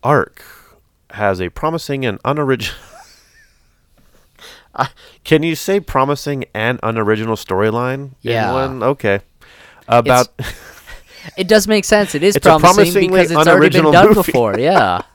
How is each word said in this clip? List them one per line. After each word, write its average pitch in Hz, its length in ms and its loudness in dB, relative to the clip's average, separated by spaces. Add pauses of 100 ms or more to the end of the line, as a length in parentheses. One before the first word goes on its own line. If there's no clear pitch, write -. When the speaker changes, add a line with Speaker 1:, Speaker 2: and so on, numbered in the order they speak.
Speaker 1:
Ark 131 400 -2 (680)
has 98 280 -4
a 90 120 -6
promising 147 560 -6
and 101 160 -6
unorigi-, 135 520 -4
<laughs> - 60 -20 (1900)
I, 131 140 -4 (360)
can 156 180 2
you 165 120 -2
say 196 260 -4
promising 139 640 -4 (100)
and 117 280 -4
unoriginal 110 540 -2
storyline 120 760 -4 (100)
in 117 100 -6
Speaker 2:
Yeah. 107 200 -2
Speaker 1:
one? 131 300 -6
Okay. 110 380 -2 (680)
About 120 400 2 (100)
Speaker 2:
It's, - 180 -12 (500)
<laughs> - 300 -20
it 185 120 -6
does 208 200 4
make 214 160 0
sense. 208 300 0
It 147 80 -4
is 196 140 2
Speaker 1:
It's - 100 0
a 175 120 6
Speaker 2:
promising 180 180 6
Speaker 1:
promisingly 180 320 2
Speaker 2:
because 180 220 2
it's 160 180 2
already 180 300 4
been 160 80 2
Speaker 1:
unoriginal 151 60 4
Speaker 2:
done 180 160 6
Speaker 1:
movie. 208 240 2
Speaker 2:
before. 110 260 0
Yeah. 117 440 0 (120)